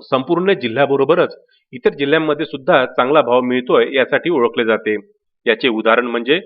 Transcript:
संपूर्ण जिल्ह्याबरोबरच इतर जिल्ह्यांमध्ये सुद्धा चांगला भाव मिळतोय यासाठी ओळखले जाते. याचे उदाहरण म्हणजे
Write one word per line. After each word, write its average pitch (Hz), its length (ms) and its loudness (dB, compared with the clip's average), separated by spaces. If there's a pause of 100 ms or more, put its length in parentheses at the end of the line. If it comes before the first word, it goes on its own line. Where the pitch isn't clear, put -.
संपूर्ण 170 520 -2
जिल्ह्याबरोबरच 135 840 0 (360)
इतर 139 220 -2
जिल्ह्यांमध्ये 147 520 -2
सुद्धा 139 400 0
चांगला 139 340 2
भाव 123 200 2
मिळतोय 123 460 0 (100)
यासाठी 135 340 0
ओळखले 120 340 0
जाते. 107 320 0 (500)
याचे 117 220 0
उदाहरण 113 380 2
म्हणजे 120 400 -2